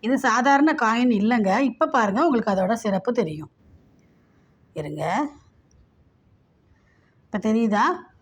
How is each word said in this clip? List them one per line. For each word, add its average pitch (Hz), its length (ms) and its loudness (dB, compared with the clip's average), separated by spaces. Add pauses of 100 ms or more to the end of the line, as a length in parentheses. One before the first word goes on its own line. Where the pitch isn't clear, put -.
இது 247 180 -2
சாதாரண 277 540 2
காயின் 247 380 2
இல்லைங்க. 214 500 2
இப்ப 277 260 0
பாருங்க, 226 380 0
உங்களுக்கு 240 280 0
அதோட 190 200 0
சிறப்பு 220 400 -2
தெரியும். 156 380 -4 (1200)
இருங்க, 156 540 -6 (2000)
இப்ப 214 280 -4
தெரியுதா? 220 300 2 (400)